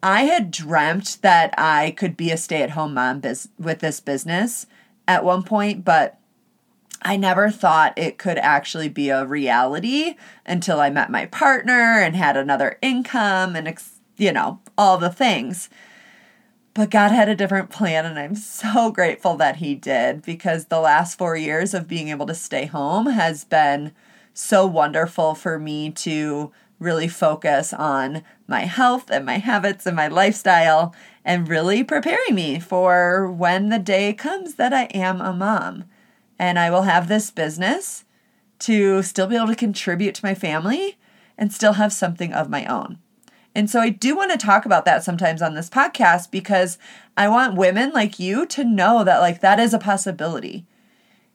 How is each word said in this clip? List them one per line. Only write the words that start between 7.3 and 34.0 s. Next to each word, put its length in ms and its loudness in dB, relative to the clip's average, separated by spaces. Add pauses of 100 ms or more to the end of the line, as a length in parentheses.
thought 480 2
it 200 -4
could 200 -4
actually 520 0
be 200 -4
a 160 0
reality 920 -2 (300)
until 340 -2
I 100 4
met 200 -2
my 160 -4
partner 760 2
and 160 0
had 220 2
another 440 0
income 720 -2
and, 120 -6
ex-, 320 -14 (180)
you 140 2
know, 300 -4 (160)
all 200 6
the 120 0
things. 600 -2 (1040)
But 180 0
God 200 6
had 160 6
a 80 0
different 340 -2
plan, 360 -2
and 120 -8
I'm 180 -8
so 560 -2
grateful 440 0
that 220 0
he 180 -4
did, 460 -2
because 440 -6
the 140 -2
last 380 2
four 180 -2
years 380 -2
of 160 -6
being 180 -6
able 200 -6
to 80 -6
stay 320 -6
home 400 -2
has 360 0
been 480 2 (420)
so 320 2
wonderful 720 0
for 240 -6
me 320 -6
to 640 -6 (260)
really 300 -2
focus 640 0
on 500 -4 (240)
my 140 -2
health 500 0
and 140 -2
my 120 -2
habits 480 -2
and 120 -2
my 100 0
lifestyle 880 4 (300)
and 240 -2
really 340 2
preparing 500 -2
me 240 -2
for 720 2
when 380 0
the 120 0
day 340 0